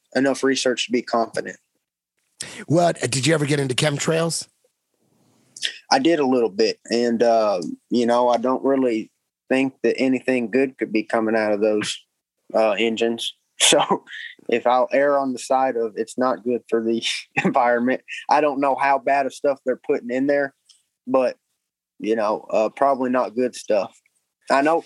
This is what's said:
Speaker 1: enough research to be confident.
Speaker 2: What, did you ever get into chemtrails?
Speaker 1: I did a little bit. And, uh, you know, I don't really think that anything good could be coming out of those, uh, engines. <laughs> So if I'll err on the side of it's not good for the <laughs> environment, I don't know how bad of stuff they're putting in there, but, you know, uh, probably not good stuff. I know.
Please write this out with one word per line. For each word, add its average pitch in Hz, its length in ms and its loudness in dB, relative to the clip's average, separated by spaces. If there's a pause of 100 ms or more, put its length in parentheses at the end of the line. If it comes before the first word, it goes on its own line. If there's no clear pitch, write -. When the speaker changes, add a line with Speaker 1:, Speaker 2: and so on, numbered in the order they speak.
(140)
Speaker 1:
enough 131 300 0
research 131 420 0
to 107 60 -6
be 123 100 0
confident. - 540 -4 (1080)
Speaker 2:
What, 165 340 2
did 127 260 -2
you 160 80 4
ever 147 100 0
get 143 140 0
into 131 160 -2
chemtrails? 160 720 -2 (1400)
Speaker 1:
I 139 80 4
did 160 220 2
a 139 60 2
little 123 220 2
bit. 101 300 0 (100)
And, 117 320 0
uh, 110 400 4 (300)
you 117 160 0
know, 120 220 2
I 120 80 4
don't 123 280 -2
really 127 460 0 (380)
think 131 340 0
that 117 160 0
anything 127 540 0
good 131 260 -2
could 107 140 -6
be 110 100 0
coming 110 320 -2
out 107 160 0
of 104 100 -2
those, 107 400 -2 (540)
uh, 107 240 2
engines. 117 600 -2
<laughs> - 60 -20 (160)
So - 440 2 (440)
if 117 180 -2
I'll 123 260 4
err 139 240 2
on 135 160 -2
the 120 60 -8
side 131 380 0
of 113 200 -2
it's - 220 -6
not 127 240 0
good 117 260 -2
for 113 140 0
the 113 180 0 (220)
<laughs> - 220 -4
environment, 123 580 2 (260)
I 147 120 4
don't 143 180 0
know 139 160 0
how 139 240 2
bad 139 260 0
of 127 80 -4
stuff 139 320 -2
they're 120 220 -2
putting 123 240 -2
in 131 160 0
there, 143 260 0 (540)
but, 127 300 0 (640)
you 107 160 0
know, 107 240 0 (100)
uh, 107 200 2
probably 131 380 0
not 120 280 -2
good 123 180 -2
stuff. - 420 -2 (540)
I 135 120 4
know. 156 240 0